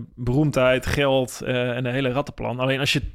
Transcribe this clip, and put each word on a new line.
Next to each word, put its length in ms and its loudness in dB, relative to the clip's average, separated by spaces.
beroemdheid, 720 2
geld, 580 0
eh, 320 -2
en 60 -2
de 80 -2
hele 220 -2
rattenplan. 480 -4
Alleen 200 0
als 120 0
je 220 -2